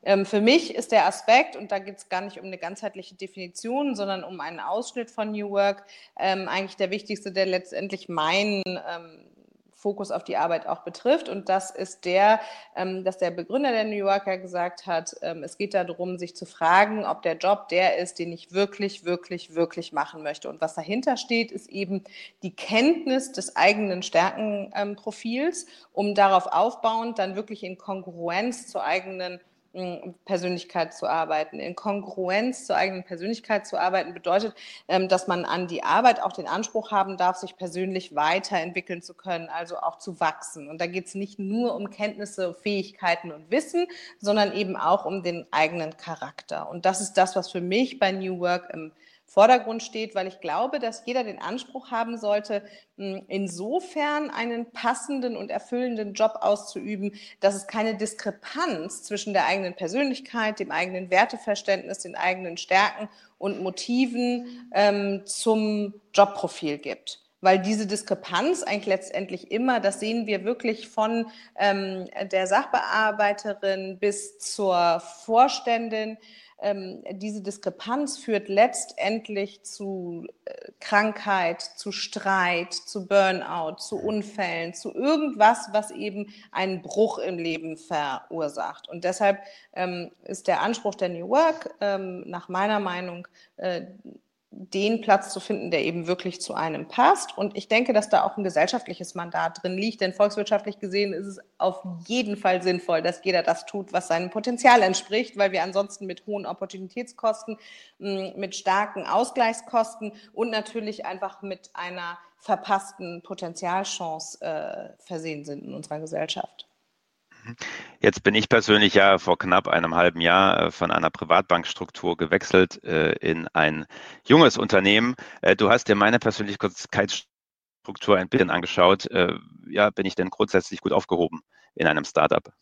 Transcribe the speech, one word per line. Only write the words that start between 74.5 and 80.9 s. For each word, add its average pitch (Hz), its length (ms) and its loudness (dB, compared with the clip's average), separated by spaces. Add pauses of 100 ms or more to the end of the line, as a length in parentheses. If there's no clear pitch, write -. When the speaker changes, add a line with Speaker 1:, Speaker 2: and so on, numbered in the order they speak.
Speaker 1:
Vorständin, 226 1160 0 (420)
ähm, 196 520 -6
diese 208 300 -8
Diskrepanz 202 760 -6
führt 214 320 -2
letztendlich 208 1120 0
zu, 180 640 -10 (200)
äh, - 340 -16
Krankheit, 202 800 0